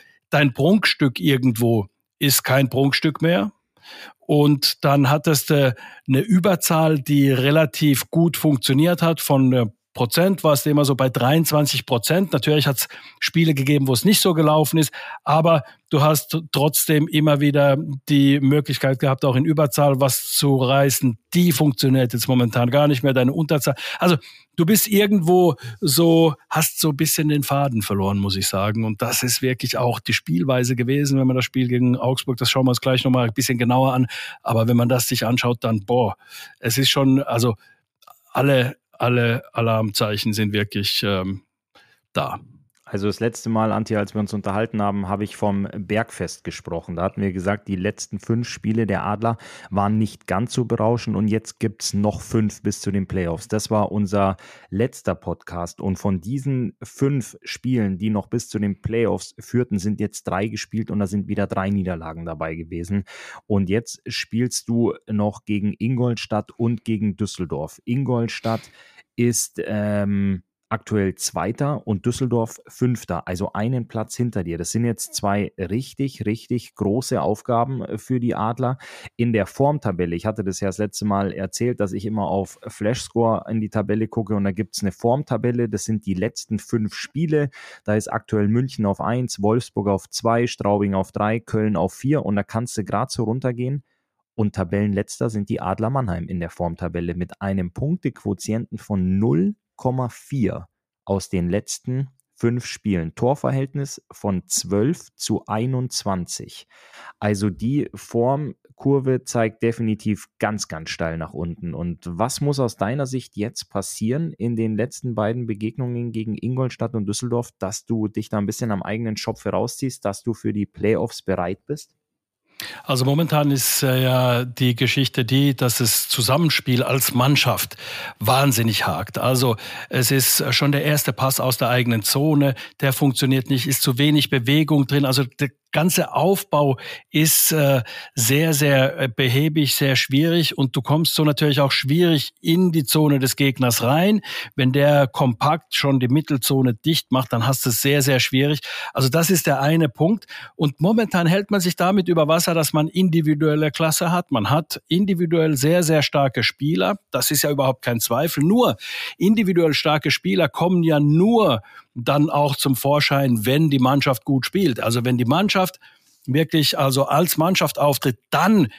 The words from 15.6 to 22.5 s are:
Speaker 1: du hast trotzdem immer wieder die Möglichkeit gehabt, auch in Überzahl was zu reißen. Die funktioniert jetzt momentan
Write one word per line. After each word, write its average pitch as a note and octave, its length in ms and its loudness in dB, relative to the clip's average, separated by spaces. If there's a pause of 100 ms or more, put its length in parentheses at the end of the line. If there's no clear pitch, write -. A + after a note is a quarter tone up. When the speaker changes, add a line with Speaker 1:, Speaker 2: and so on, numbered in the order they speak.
Speaker 1:
du D3 140 2
hast D3+ 360 0 (140)
trotzdem D3+ 560 2
immer D3+ 320 2
wieder C#3+ 360 4 (320)
die C#3 300 6
Möglichkeit C3+ 640 2
gehabt, C3+ 240 0
auch C3 100 2
in C3+ 100 2
Überzahl D3 560 2
was C3+ 300 0
zu C#3 280 2
reißen. C3 600 2 (160)
Die F3 160 6
funktioniert C3 600 2
jetzt A#2 160 -4
momentan A#2+ 420 2